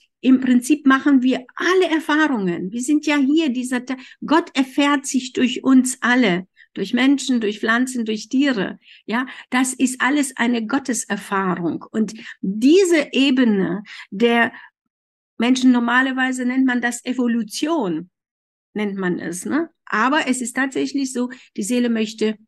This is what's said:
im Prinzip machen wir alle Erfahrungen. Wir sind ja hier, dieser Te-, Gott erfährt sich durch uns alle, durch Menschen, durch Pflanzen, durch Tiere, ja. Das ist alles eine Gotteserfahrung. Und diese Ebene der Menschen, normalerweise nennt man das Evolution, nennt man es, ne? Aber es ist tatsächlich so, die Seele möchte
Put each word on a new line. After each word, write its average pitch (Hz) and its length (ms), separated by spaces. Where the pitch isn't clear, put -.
im 254 200
Prinzip 262 460
machen 269 360
wir 254 320
alle 359 340
Erfahrungen. 262 840
Wir 240 80
sind 294 260
ja 294 100
hier, 294 340
dieser 247 340
Te-, 262 140
Gott 330 320
erfährt 285 500
sich 254 260
durch - 300
uns 254 380
alle, 220 480
durch 190 180
Menschen, 262 480
durch 208 200
Pflanzen, 240 440
durch 214 240
Tiere, 254 500
ja. 247 220
Das 254 240
ist 254 260
alles 277 360
eine 233 300
Gotteserfahrung. 196 1200
Und 220 240
diese 302 720
Ebene 220 720
der 233 420
Menschen, 254 300
normalerweise 254 720
nennt 262 220
man 247 140
das 240 240
Evolution, 240 1040
nennt 208 220
man 185 240
es, 170 240
ne? 269 260
Aber 262 420
es 254 140
ist 226 160
tatsächlich 269 560
so, 247 180
die 220 60
Seele 240 280
möchte 220 460